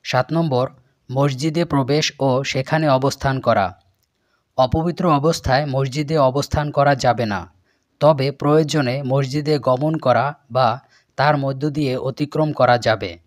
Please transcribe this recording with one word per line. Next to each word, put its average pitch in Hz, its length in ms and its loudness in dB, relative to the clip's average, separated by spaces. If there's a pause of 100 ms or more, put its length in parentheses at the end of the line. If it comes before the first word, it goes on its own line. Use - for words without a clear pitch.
সাত 127 300 -2
নম্বর, 143 380 0 (420)
মসজিদে 143 520 0
প্রবেশ 143 540 0
ও 135 260 0
সেখানে 156 440 -2
অবস্থান 135 520 0
করা। 101 380 0 (760)
অপবিত্র 160 580 0
অবস্থায় 143 520 0
মসজিদে 139 520 -2
অবস্থান 143 520 0
করা 143 240 2
যাবে 120 320 0
না, 95 260 -6 (480)
তবে 143 300 4
প্রয়োজনে 143 720 0
মসজিদে 139 560 -2
গমন 131 380 0
করা 131 380 0 (160)
বা 123 300 2 (360)
তার 147 200 2
মধ্য 139 340 -2
দিয়ে 139 260 -2
অতিক্রম 147 560 -2
করা 123 260 4
যাবে। 104 480 -2